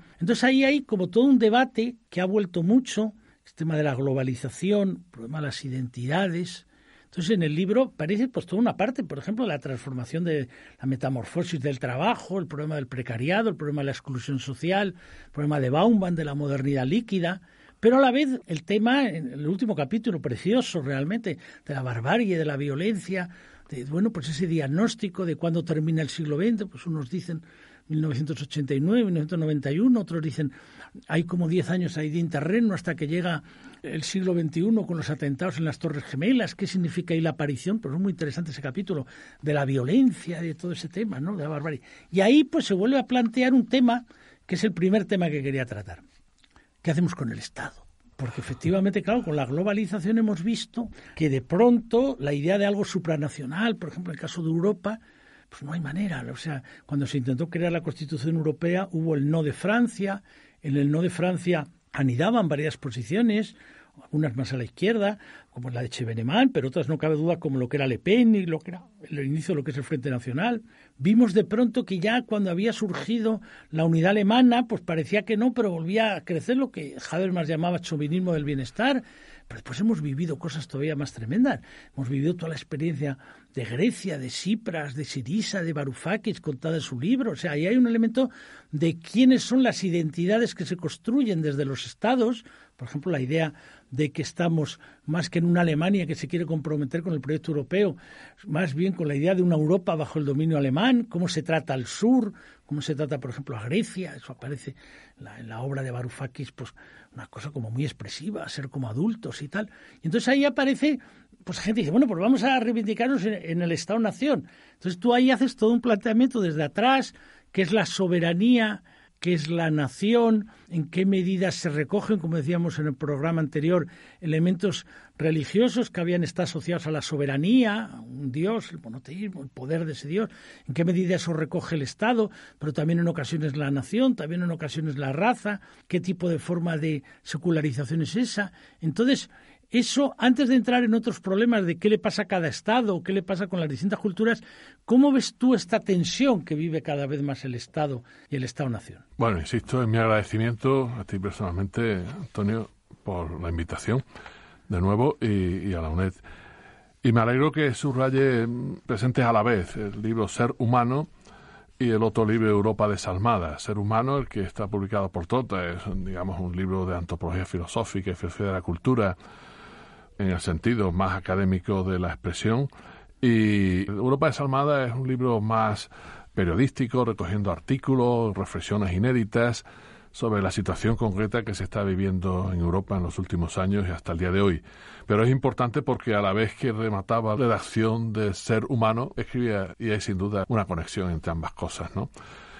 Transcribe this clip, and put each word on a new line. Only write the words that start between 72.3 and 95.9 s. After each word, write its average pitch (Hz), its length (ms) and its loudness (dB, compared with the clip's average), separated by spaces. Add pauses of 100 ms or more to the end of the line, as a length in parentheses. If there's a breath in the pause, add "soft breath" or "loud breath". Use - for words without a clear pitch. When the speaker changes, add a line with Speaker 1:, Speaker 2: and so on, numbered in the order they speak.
Speaker 1:
había 202 200 0
surgido 214 720 -2 (280 loud breath)
la 160 140 0
unidad 165 280 4
alemana, 233 560 6
pues 208 140 -4
parecía 170 420 0
que 220 120 0
no, 233 180 2
pero 214 180 0
volvía 190 440 0
a 160 80 -8
crecer 175 320 -2
lo 262 160 0
que 147 240 -10 (160)
Habermas 175 380 0
llamaba 170 300 0
chauvinismo 170 540 -2
del 151 120 0
bienestar. 151 580 -2 (440 loud breath)
Pero - 100 -16
después 127 240 -10
hemos 208 200 2
vivido 147 380 -4
cosas 147 300 -8
todavía 147 260 -4
más 143 160 -4
tremendas. 160 480 0 (340 loud breath)
Hemos 135 140 -6
vivido 143 300 0
toda 170 120 -6
la 156 60 -6
experiencia 143 600 -4 (360 loud breath)
de 123 120 -6
Grecia, 156 520 -2
de 127 100 -8
Tsipras, 165 680 -4
de 151 80 -6
Syriza, 175 580 -4
de 165 120 -4
Varoufakis, 165 680 -4
contada 156 360 -4
en 160 60 -2
su - 160 -8
libro. 226 340 0
O 147 40 -6
sea, 175 160 -6
ahí 151 160 0
hay 226 80 2
un 247 120 6
elemento 226 420 2 (420 loud breath)
de 165 260 0
quiénes 254 460 4
son 262 200 2
las 214 200 0
identidades 175 720 0
que 165 100 -6
se 175 120 -4
construyen 214 640 0
desde 143 240 -2
los 135 200 -6
estados. 233 600 0 (320 loud breath)
Por 127 100 -12
ejemplo, 151 240 -4
la 147 80 0
idea 151 340 0 (380 loud breath)
de 143 220 0
que - 80 -4
estamos 165 580 -2 (260 loud breath)
más 165 240 -2
que 175 100 -2
en 170 60 2
una 175 160 4
Alemania 170 460 2